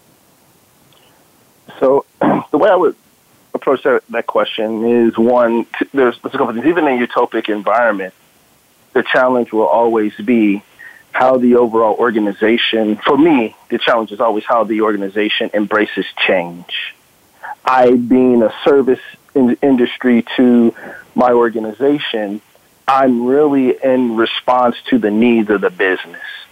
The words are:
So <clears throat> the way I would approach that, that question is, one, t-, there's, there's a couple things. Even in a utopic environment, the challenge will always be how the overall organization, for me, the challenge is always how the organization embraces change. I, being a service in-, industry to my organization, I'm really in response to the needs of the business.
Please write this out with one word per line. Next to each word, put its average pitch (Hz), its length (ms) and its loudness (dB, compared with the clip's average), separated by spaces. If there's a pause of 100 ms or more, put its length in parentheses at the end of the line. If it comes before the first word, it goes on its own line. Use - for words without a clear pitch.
(1800)
So 135 340 0
<clears throat> - 80 -18 (300)
the 156 60 -2
way 202 140 2
I 185 60 4
would 170 200 0 (560)
approach 131 300 -4
that, 123 260 0
that 117 180 -8
question 110 600 -4
is, 117 320 2
one, 117 480 2 (120)
t-, - 140 -6
there's, 127 300 0
there's - 120 -10
a - 40 -8
couple 117 160 -4
things. 120 100 -8
Even 165 240 2
in 123 140 0
a 120 40 -2
utopic 117 440 -4
environment, 104 640 -2 (800)
the 127 80 0
challenge 127 500 0
will 107 140 2
always 110 500 0
be 107 460 0 (500)
how 131 240 2
the 120 200 2
overall 113 400 2
organization, 110 1000 0
for 143 220 0
me, 139 360 2 (140)
the 117 80 -4
challenge 113 360 -2
is 101 80 -12
always 110 240 0
how 117 200 0
the 107 160 -2
organization 104 720 -2
embraces 104 540 -2 (200)
change. 87 680 -6 (680)
I, 127 320 4
being 123 480 4
a 107 100 2 (120)
service 131 360 4 (340)
in-, 123 260 2
industry 123 640 2 (120)
to 120 380 4 (400)
my 123 180 2
organization, 113 1080 -2 (480)
I'm 131 380 2
really 139 580 2
in 127 320 0
response 120 600 0 (120)
to 131 100 2
the 104 120 0
needs 113 400 2
of 101 100 2
the 95 100 0
business. 92 540 -4 (280)